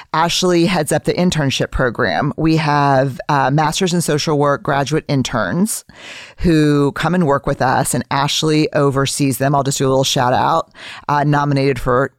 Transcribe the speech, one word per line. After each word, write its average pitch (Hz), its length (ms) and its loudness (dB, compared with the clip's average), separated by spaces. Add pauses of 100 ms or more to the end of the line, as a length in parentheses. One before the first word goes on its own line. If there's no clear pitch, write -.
(120)
Ashley 170 540 2
heads 175 260 0
up 151 120 -2
the 156 100 0
internship 139 560 0
program. 117 680 -2
We 160 220 2
have, 143 600 2 (120)
uh, 135 200 2
masters 156 440 0
in 175 80 0
social 151 360 0
work 143 240 0
graduate 139 460 -2
interns 131 800 -2 (540)
who 147 520 2
come 160 220 -2
and 180 120 2
work 139 200 0
with 139 160 -2
us, 131 320 0
and 131 160 -2
Ashley 151 640 0
oversees 139 640 0
them. 139 160 0
I'll 139 100 2
just 135 140 -2
do 139 80 0
a - 20 2
little 135 160 2
shout 127 300 0
out. 131 380 0 (360)
Uh, 147 160 0
nominated 143 560 0
for 127 380 0